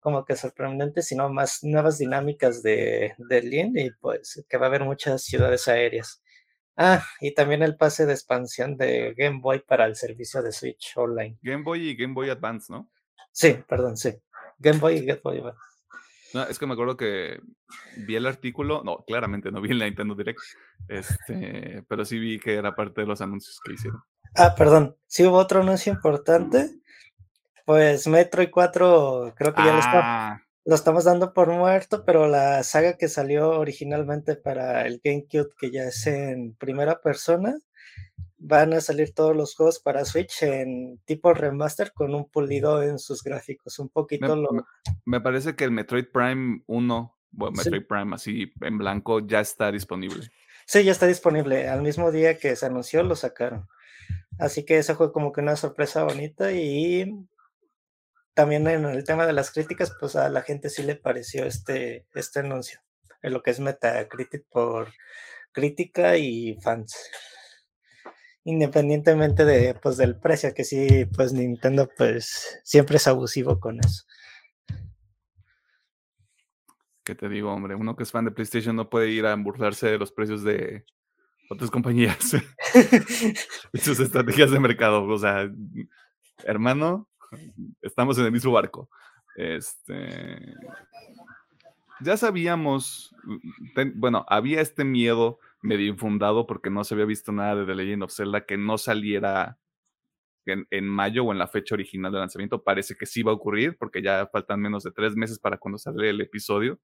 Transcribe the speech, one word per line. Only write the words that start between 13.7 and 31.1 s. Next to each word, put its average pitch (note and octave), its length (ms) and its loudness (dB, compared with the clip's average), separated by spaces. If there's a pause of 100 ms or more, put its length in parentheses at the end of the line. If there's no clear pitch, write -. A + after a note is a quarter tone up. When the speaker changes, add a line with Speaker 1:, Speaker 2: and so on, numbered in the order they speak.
Speaker 1:
sí. A#2 160 -4 (460)
Game D3+ 220 4
Boy D#3+ 160 2
y C3+ 100 -6
Game C#3 160 -6
Boy C3+ 160 -6
Advance. A#2+ 220 -14 (720)
Speaker 2:
No, B2+ 80 -6
es - 160 -8
que C#3+ 80 -8
me C3+ 60 -6
acuerdo A#2+ 240 -4
que G2+ 420 -6 (680)
vi A2 80 -4
el A#2+ 100 -2
artículo, C#3 560 -4
no, - 240 -8
claramente G#2 460 -4
no G2+ 80 -8
vi G#2 100 -4
el B2+ 80 0
Nintendo G#2 380 -4
Direct, G#2 240 -8 (480)
este, G2+ 1000 -10
pero G#2 160 -4
sí A2+ 140 -6
vi A2 220 -6
que A2 160 -2
era G#2 180 -2
parte G#2+ 280 -4
de G#2 40 -2
los G#2 140 -6
anuncios G2 440 -10
que G#2 100 -12
hicieron. G#2+ 280 -10 (320)
Speaker 1:
Ah, F3 220 8
perdón, D3+ 400 6 (100)
sí - 180 4
hubo F3+ 120 8
otro F#3+ 240 6
anuncio F#3+ 320 2
importante, G#3+ 760 2 (960)
pues D3+ 440 6
Metroid F3 420 4
cuatro E3+ 840 4
creo D3+ 180 0
que G3+ 100 4
ya D#3 100 8
lo - 40 4
está-, B2 240 6
Speaker 2:
Ah. A2 400 -2 (220)
Speaker 1:
lo D#3+ 100 4
estamos E3 300 4
dando F3+ 280 4